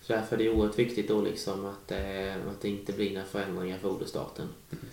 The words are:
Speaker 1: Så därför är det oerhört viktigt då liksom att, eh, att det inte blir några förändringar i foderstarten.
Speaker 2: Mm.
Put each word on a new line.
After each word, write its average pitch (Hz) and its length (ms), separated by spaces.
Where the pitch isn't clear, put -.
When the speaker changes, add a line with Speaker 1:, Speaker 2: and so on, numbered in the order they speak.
Speaker 1:
Så - 120
därför 110 220
är 110 80
det 110 60
oerhört 110 300
viktigt 117 280
då 107 140
liksom 98 440
att, - 260
eh, 98 440
att 101 260
det 104 80
inte 101 240
blir 101 200
några 95 140
förändringar 92 500
i - 20
foderstarten. 92 680
Speaker 2:
Mm. - 200